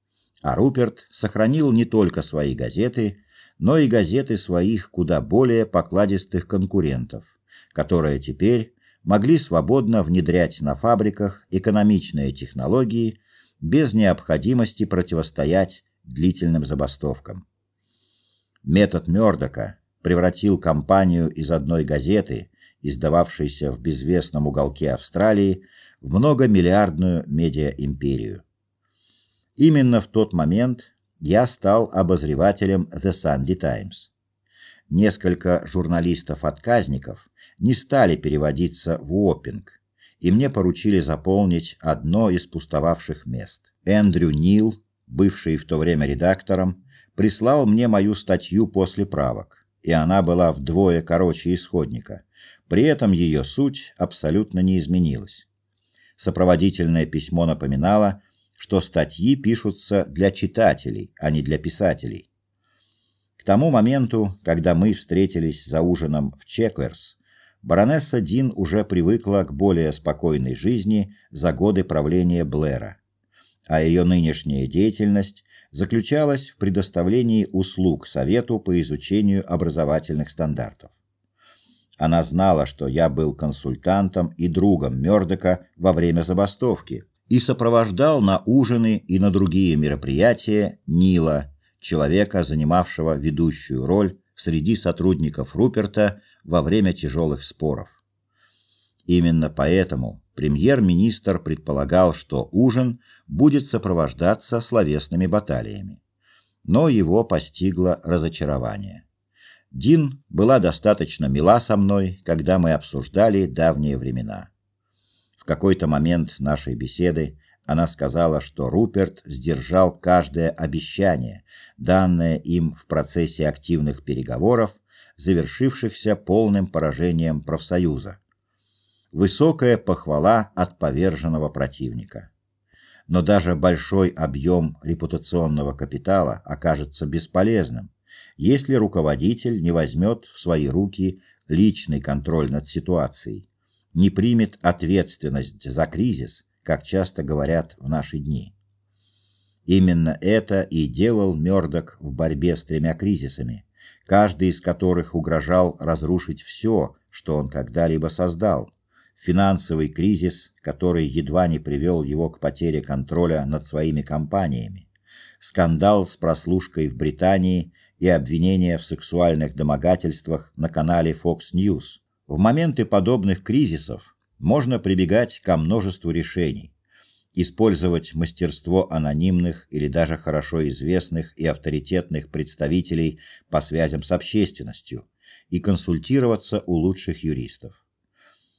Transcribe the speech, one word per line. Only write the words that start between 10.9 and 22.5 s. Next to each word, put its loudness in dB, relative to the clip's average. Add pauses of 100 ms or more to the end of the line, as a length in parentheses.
экономичные 0
технологии -2 (400)
без 0
необходимости 0
противостоять -2 (180)
длительным 0
забастовкам. -6 (1160)
Метод 2
Мердока 0 (240)
превратил 2
компанию 2
из -6
одной 0
газеты – -2 (300)